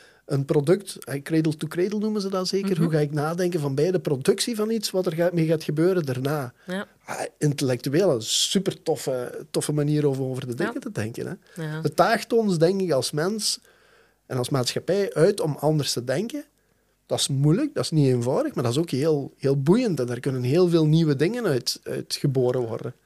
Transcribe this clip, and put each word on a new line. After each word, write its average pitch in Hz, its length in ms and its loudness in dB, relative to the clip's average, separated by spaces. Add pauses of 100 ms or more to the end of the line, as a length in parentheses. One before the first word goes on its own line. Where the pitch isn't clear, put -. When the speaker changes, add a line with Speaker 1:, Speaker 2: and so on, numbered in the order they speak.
(260)
Speaker 1:
een 139 180 -2
product, 151 600 0
eh, 143 180 -8
cradle 160 340 2
to 156 100 -4
cradle 196 320 -2
noemen 214 220 0
ze 190 80 -4
dat 185 200 -2
zeker, 196 220 -2
Speaker 2:
Mhm. 165 120 2
Speaker 1:
hoe 165 80 2
ga 156 80 2
ik 147 140 2
nadenken 170 480 0
van 143 140 -2
bij 151 160 2
de 175 100 0
productie 180 560 0
van 214 140 -2
iets, 226 200 -2
wat 185 160 0
er 170 60 0
ga-, 170 200 2
mee 165 140 2
gaat 156 180 0
gebeuren 170 420 0
daarna? 131 460 -4 (140)
Speaker 2:
Ja. 190 200 -8 (180)
Speaker 1:
Ah, - 160 -10 (180)
intellectueel 143 720 0
een 113 120 0
super - 600 -2
toffe, 131 680 -4
toffe 151 220 -2
manier 147 340 2
om 135 160 0
over 131 240 -6
de 120 80 -6
dingen 196 200 -2
Speaker 2:
Ja. 277 60 -6
Speaker 1:
te 214 120 -10
denken, 117 340 -6
hè. - 360 -12
Speaker 2:
Ja. 156 200 -6
Speaker 1:
Het 147 140 -2
daagt 208 360 2
ons, 208 260 2
denk 185 220 4
ik, 180 120 0
als 127 180 0
mens 196 500 -2 (640)
en 127 120 -6
als 123 100 -2
maatschappij 160 640 -2
uit 202 260 4
om 151 200 -2
anders 147 320 0
te 123 120 -6
denken. 214 400 -4 (640)
Dat 120 120 -2
is - 100 -2
moeilijk, 156 460 2
dat 156 100 -2
is - 60 -4
niet 147 220 4
eenvoudig, 139 420 0
maar 139 100 -2
dat 117 80 2
is 131 60 0
ook 170 120 -2
heel, 143 480 0
heel 139 240 0
boeiend. 185 380 4
En 120 60 0
daar 123 140 -6
kunnen 131 220 -2
heel 160 260 4
veel 165 180 4
nieuwe 151 300 4
dingen 220 300 0
uit, - 380 -2
uit - 360 -8
geboren 127 460 2
worden. 117 280 -8 (120)